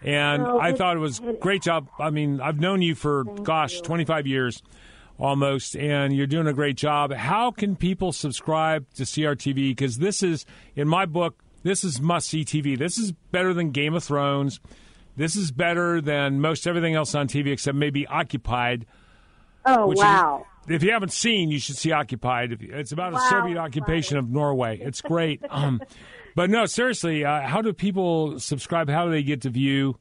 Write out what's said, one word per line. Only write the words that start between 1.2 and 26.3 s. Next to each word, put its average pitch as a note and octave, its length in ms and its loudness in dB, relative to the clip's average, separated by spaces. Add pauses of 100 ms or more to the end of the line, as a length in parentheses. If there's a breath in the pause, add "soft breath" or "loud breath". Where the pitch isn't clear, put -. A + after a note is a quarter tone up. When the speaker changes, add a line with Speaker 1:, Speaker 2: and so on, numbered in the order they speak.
Speaker 1:
great F#3+ 220 0
job. E3 260 0 (120)
I D3+ 100 0
mean, D3 320 0
I've D3 180 -2
known F#3 220 2
you E3 140 2
for, C#3+ 280 0
Speaker 2:
Thank G2+ 200 -8
Speaker 1:
gosh, D#3 320 0
Speaker 2:
you. F3 60 -8
Speaker 1:
twenty-five D#3+ 460 -2
years C3 340 -2 (560 soft breath)
almost, C#3 580 0
and C#3 400 0
you're C#3 120 2
doing D#3 200 0
a D3 60 0
great C#3+ 220 0
job. D3 380 0
How E3+ 360 0
can G3+ 260 -2
people F#3 360 -2
subscribe D#3 840 -2
to C3 100 -4
C D3+ 200 -2
R D3 100 2
T C#3 180 -2
V? C3+ 200 0
'Cause A#2+ 240 -2
this F#3+ 240 0
is, E3+ 240 0 (300 soft breath)
in D3 120 0
my F3 180 4
book, E3 360 -2 (220)
this F#3+ 200 0
is D3+ 160 -2
must-see D#3 460 0
T D3+ 160 -2
V. C#3 140 0
This D#3+ 240 -2
is G#3+ 120 -2
better F3+ 420 -2
than E3+ 180 0
Game D3 240 0
of E3+ 80 -2
Thrones. C#3 560 0 (560 soft breath)
This D#3+ 200 -2
is F#3 160 -2
better E3+ 480 0
than C#3+ 400 0
most D#3 280 0
everything E3+ 260 0
else D#3 220 0
on C#3+ 120 0
T C#3+ 140 -2
V C#3 100 -2
except C#3 240 -2
maybe C#3+ 300 0
Occupied. B2 800 -2 (800 soft breath)
Speaker 2:
Oh, A#3+ 220 6
Speaker 1:
which F#3 100 2
Speaker 2:
wow. F#3+ 480 6 (200)
Speaker 1:
If D#3 40 -14
you, E3 60 2
if D3 80 2
you G3 80 4
haven't G3 200 0
seen, G3+ 380 2
you D3 100 0
should C3+ 160 -6
see D#3+ 160 -2
Occupied. B2 640 -2
If A2 80 -10
you, A2 100 -14
it's C#3 200 -10
about F3 220 -6
Speaker 2:
Wow, B3+ 120 2
Speaker 1:
a B3+ 40 6
Soviet A#3 280 2
occupation D#3 580 -2
Speaker 2:
right. C#3 80 0
Speaker 1:
of A#2 60 -4
Norway. B2+ 480 0
It's C3+ 240 -8
great. D#3+ 460 0
Speaker 2:
<laughs> - 20 -10
Speaker 1:
Um, C#3 320 0 (540 loud breath)